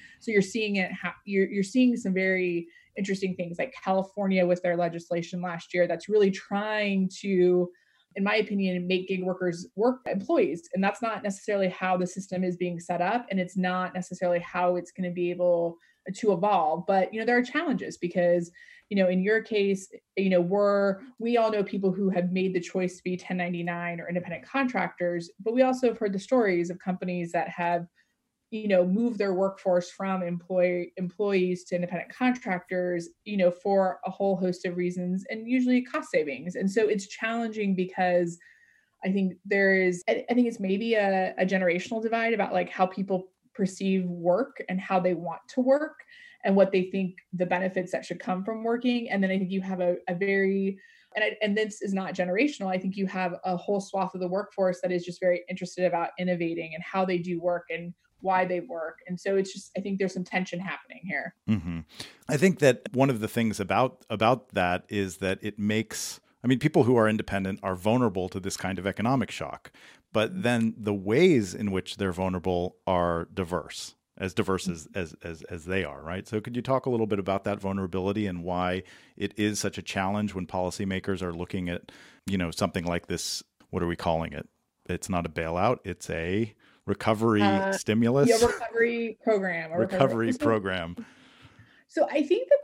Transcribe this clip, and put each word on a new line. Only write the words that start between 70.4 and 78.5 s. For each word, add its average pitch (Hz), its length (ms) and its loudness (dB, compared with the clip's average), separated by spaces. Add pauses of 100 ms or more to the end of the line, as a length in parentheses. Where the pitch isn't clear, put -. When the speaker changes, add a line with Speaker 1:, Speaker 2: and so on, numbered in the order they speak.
Speaker 2:
then 113 340 2
the 104 180 -2
ways 107 600 4
in 101 160 -4
which - 280 -4
they're 98 140 0
vulnerable 90 640 -2 (100)
are 87 480 0
diverse, - 600 -6 (220)
as 92 180 -6
diverse 95 340 0
as, 82 180 -8
Speaker 1:
Mm-hmm. - 120 -8
Speaker 2:
as, 85 240 -6
as, 82 220 -12
as 82 220 -12
they 92 180 -2
are, 71 180 -10
right? 90 240 -8
So 107 140 -4
could 120 160 -10
you 120 60 -4
talk 131 240 -2
a 131 40 0
little 113 160 0
bit 104 120 -2
about 95 260 -2
that 104 160 -4
vulnerability 98 640 -2
and 90 160 -6
why 90 400 -2 (340)